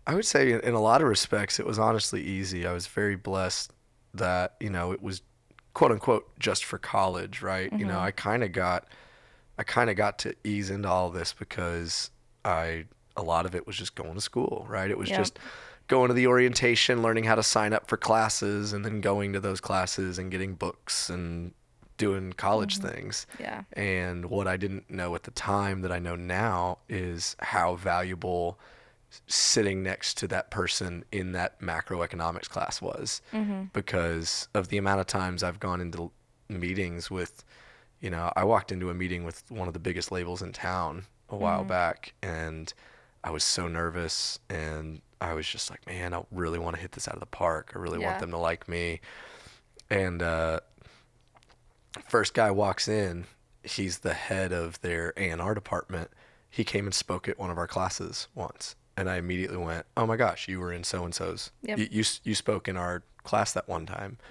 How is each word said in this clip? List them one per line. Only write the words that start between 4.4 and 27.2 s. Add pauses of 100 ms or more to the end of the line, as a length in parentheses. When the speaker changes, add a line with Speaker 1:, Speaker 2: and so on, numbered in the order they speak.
Speaker 1:
you
know,
it
was (520)
quote
unquote
just
for
college,
right?
You
know,
Speaker 2:
Mm-hmm.
Speaker 1:
I
kinda
got, (680)
I
kinda
got
to
ease
into
all
this
because (320)
I, (320)
a
lot
of
it
was
just
going
to
school,
right?
It
was
Speaker 2:
Yeah.
Speaker 1:
just (480)
going
to
the
orientation,
learning
how
to
sign
up
for
classes,
and
then
going
to
those
classes
and
getting
books
and (440)
doing
college
Speaker 2:
Mm-hmm.
Speaker 1:
things. (120)
Speaker 2:
Yeah. (100)
Speaker 1:
And
what
I
didn't
know
at
the
time
that
I
know
now (100)
is